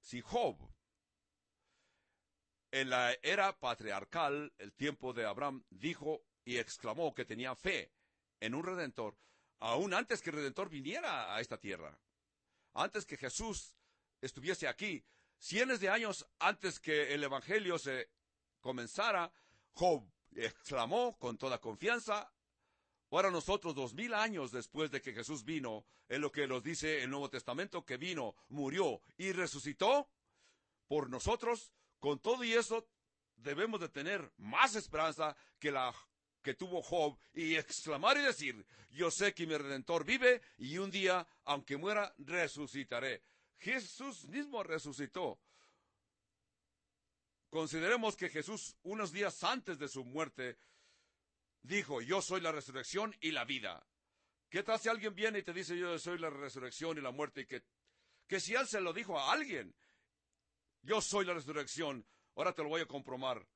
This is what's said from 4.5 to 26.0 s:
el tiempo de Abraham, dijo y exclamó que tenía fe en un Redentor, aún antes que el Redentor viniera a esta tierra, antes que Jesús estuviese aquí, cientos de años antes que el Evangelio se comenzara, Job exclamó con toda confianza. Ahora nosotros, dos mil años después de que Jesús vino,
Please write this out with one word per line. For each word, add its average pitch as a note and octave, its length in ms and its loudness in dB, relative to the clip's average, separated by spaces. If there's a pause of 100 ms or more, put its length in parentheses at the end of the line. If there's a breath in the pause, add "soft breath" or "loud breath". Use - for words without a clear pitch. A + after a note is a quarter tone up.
el G2+ 140 -12
tiempo C3+ 400 -4
de A2+ 140 0
Abraham, C3 420 -4
dijo D3+ 560 -4 (200)
y A#2+ 120 -2
exclamó A#2+ 580 -2
que B2+ 100 -4
tenía B2 300 -4
fe D3 380 -2 (480)
en A2 140 -2
un D#3 100 -2
Redentor, D3 520 -4 (420 soft breath)
aún D3+ 360 2
antes A3+ 280 0
que E3 80 -4
el D3 60 -4
Redentor D3+ 340 -2
viniera D3+ 640 -4
a A2 60 0
esta A#2 180 -6
tierra, E2 420 -8 (760)
antes F#3+ 300 -2
que D3 120 -10
Jesús - 600 -6 (440)
estuviese C#3+ 460 -4
aquí, E3+ 380 -2 (340 soft breath)
cientos A#3+ 420 2
de F#3 100 2
años A3 360 0 (120)
antes F#3 420 2
que D3 320 4
el D3 100 0
Evangelio D#3 560 0
se C3 320 -4 (500)
comenzara, E3+ 680 0 (420 soft breath)
Job E3 320 4 (300)
exclamó C#3 840 0
con A#2+ 180 -4
toda C3 240 -2
confianza. G#3 720 0 (800)
Ahora F#3+ 200 6
nosotros, F3 440 0
dos B2+ 180 -2
mil A3+ 220 -4
años G#3 360 0
después C3+ 400 -2
de A#2+ 120 -2
que C3 100 -8
Jesús A#2 320 -6
vino, B2 400 -4 (240 soft breath)